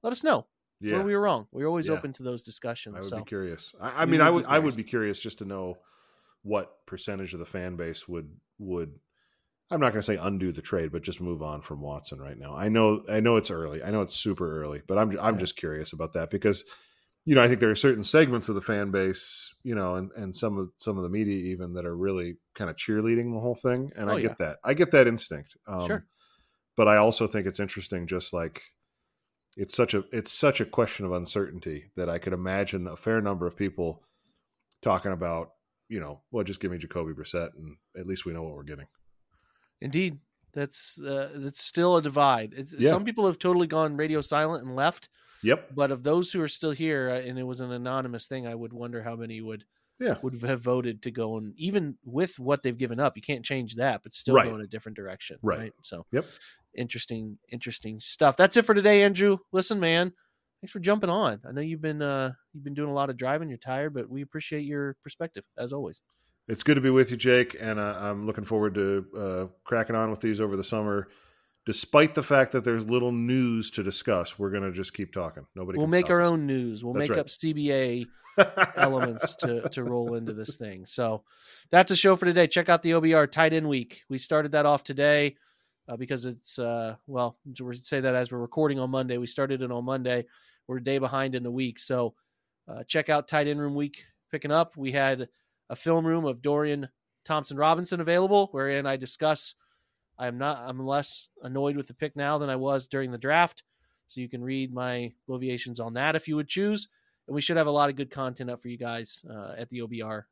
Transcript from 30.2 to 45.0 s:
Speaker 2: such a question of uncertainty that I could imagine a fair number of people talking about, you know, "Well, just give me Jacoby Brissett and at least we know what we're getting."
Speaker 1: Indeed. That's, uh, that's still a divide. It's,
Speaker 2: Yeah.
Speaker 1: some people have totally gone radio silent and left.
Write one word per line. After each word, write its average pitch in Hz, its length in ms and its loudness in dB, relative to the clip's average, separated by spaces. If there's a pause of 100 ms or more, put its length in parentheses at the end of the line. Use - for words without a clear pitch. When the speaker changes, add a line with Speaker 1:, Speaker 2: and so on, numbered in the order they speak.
Speaker 2:
such 139 300 2
a - 20 2
question - 400 -2
of 90 80 -2
uncertainty 87 840 -4
that 87 120 -4
I 85 100 -2
could 92 140 -4
imagine 92 540 -2
a 82 100 -10
fair 113 240 0
number 98 260 -2
of 85 100 -6
people 90 460 -4 (800)
talking 98 320 0
about, 85 380 -4 (380)
you 113 120 -8
know, 73 300 -12
"Well, 110 140 -2
just 95 160 -8
give 95 100 -4
me 87 80 -8
Jacoby 80 340 -6
Brissett 78 440 -8
and 76 200 -16 (220)
at 90 80 -12
least 95 180 -6
we 87 80 -6
know 82 120 -8
what 78 100 -10
we're 71 80 -16
getting." 71 240 -16 (960)
Speaker 1:
Indeed. 151 380 -2 (340)
That's, - 480 -6
uh, 139 360 -4
that's 139 280 -4
still 175 320 4
a 160 60 6
divide. 135 540 4
It's, 139 200 -14
Speaker 2:
Yeah. 131 140 6
Speaker 1:
some 185 140 4
people 220 220 2
have 170 120 2
totally 180 300 4
gone 156 280 0
radio 156 240 0
silent 151 440 0
and 127 100 -8
left. 147 340 0 (340)